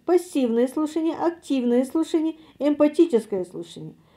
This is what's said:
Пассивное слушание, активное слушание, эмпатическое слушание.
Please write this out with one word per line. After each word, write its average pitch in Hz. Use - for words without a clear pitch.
Пассивное 262
слушание, 311
активное 262
слушание, 320
эмпатическое 294
слушание. 165